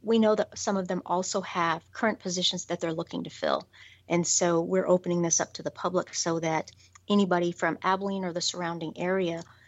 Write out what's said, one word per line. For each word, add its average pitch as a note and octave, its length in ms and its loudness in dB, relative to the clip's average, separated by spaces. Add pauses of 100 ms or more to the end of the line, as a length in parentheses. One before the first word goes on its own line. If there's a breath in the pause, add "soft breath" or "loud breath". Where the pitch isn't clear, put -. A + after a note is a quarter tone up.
We A3+ 160 4
know G#3+ 160 6
that - 240 -2
some G3+ 180 0
of F#3 120 -2
them F#3 160 -2
also F#3 380 0
have E3 500 -2
current - 280 0
positions F3+ 460 -2
that F3 140 -4
they're E3 120 -2
looking E3+ 320 -6
to E3 60 -10
fill. - 380 -2 (400 loud breath)
And F3 180 2
so E3+ 340 2
we're F#3 280 0
opening F3 340 2
this E3 180 2
up - 140 -4
to - 80 -12
the D3+ 80 -6
public F3+ 440 -2
so E3 260 -2
that D#3+ 320 -2 (360 soft breath)
anybody F3+ 440 2
from E3+ 300 -2
Abilene F#3+ 420 0
or F3 80 -4
the F3 80 -4
surrounding E3+ 560 -4
area, F3 460 -2 (260 soft breath)